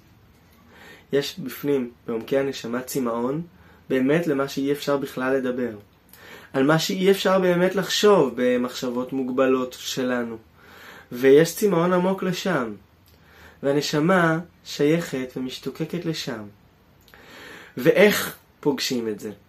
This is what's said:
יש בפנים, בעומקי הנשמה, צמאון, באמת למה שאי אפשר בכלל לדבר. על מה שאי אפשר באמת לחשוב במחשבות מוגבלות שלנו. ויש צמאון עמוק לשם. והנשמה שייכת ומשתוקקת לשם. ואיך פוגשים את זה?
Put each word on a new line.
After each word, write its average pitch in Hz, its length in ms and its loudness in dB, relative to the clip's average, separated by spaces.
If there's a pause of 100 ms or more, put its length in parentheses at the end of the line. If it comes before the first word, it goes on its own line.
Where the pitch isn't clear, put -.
(1120)
יש 143 260 -2
בפנים, 135 520 -2 (160)
בעומקי 113 300 -2
הנשמה, 127 440 -4
צמאון, 127 600 -4 (480)
באמת 139 380 2
למה 139 200 0
שאי 139 240 -4
אפשר 143 260 -2
בכלל 135 380 -4
לדבר. 123 360 -4 (800)
על 135 100 2
מה 156 160 4
שאי 190 320 2
אפשר 190 280 2
באמת 180 360 2
לחשוב 180 600 4
במחשבות 123 800 -2
מוגבלות 127 640 0
שלנו. 123 580 -4 (720)
ויש 135 440 6
צמאון 180 380 2
עמוק 190 300 0
לשם. 165 500 -2 (920)
והנשמה 160 760 2 (260)
שייכת 147 720 -2
ומשתוקקת 151 720 -8
לשם. 139 380 -8 (1300)
ואיך 175 580 4 (240)
פוגשים 123 480 -2
את 104 120 -6
זה? 107 120 -12 (180)